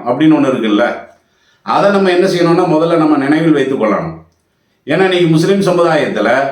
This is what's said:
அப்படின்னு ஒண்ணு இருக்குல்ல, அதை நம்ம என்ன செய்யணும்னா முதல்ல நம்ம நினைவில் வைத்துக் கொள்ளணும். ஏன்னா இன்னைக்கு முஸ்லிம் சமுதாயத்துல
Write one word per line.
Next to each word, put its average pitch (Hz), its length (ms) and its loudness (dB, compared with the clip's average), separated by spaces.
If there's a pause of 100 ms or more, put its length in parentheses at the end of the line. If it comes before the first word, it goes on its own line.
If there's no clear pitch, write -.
அப்படின்னு 151 300 2
ஒண்ணு 135 140 0
இருக்குல்ல, 113 320 0 (840)
அதை 151 240 0
நம்ம 196 260 0
என்ன 185 120 2
செய்யணும்னா 170 460 0
முதல்ல 165 280 0
நம்ம 151 220 2
நினைவில் 156 340 0
வைத்துக் 131 240 -2
கொள்ளணும். 85 320 -4 (720)
ஏன்னா 160 220 0
இன்னைக்கு 175 260 0
முஸ்லிம் 190 360 0
சமுதாயத்துல 139 580 0 (240)